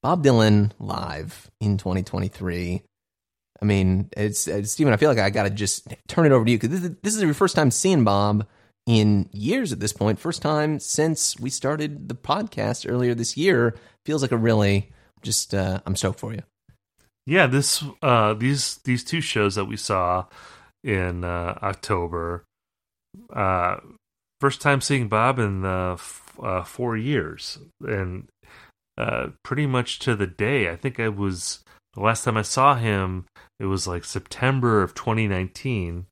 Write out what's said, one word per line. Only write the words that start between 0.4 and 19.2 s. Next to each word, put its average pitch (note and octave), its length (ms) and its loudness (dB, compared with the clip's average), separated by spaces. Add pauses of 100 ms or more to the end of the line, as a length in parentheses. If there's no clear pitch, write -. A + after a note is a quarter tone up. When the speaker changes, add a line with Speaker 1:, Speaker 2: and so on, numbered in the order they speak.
Speaker 1:
live F#2+ 800 -10
in G2+ 180 0
twenty F#2 240 -2
twenty-three. F2+ 800 -4 (800)
I G#2 40 -2
mean, F#2+ 500 2
it's, G#2 320 -4
uh, G2+ 160 -4
Steven, B2+ 300 2
I - 20 4
feel D3 140 4
like A2+ 100 4
I G2 100 2
gotta G2+ 200 0
just G2+ 440 -6 (140)
turn E3 200 4
it C#3+ 40 8
over A#2 140 6
to A#2+ 60 4
you, A#2 60 4
'cause A2+ 120 0
this, F3 220 -4 (120)
this G#3+ 100 -2
is G#3+ 80 -2
your D#3 120 4
first F#3+ 240 2
time C#3+ 140 6
seeing E3+ 340 4
Bob G#2 420 2 (380)
in G#2 480 4
years D3+ 400 -2
at - 80 -8
this G#2 100 -2
point. G#2 260 0
First - 240 -6
time D3+ 380 0
since - 580 -2
we A#2+ 120 -6
started D3 580 -6
the A#2 80 -8
podcast C#3+ 760 -4
earlier B2 240 0
this A#2 220 -4
year. C3 400 2 (300)
Feels D3+ 160 -2
like C3 100 0
a B2 60 0
really, G#2 560 2 (300)
just, - 300 -4
uh, F#2+ 320 -2
I'm F#2+ 120 -2
stoked - 240 -4
for - 120 -10
you. G#2+ 100 -10 (840)
Speaker 2:
Yeah, D#3+ 220 4
this, C#3 360 0 (180)
uh, A2+ 320 4
these, B2+ 520 -2
these B2 180 -2
two E3 160 -4
shows G#2 360 0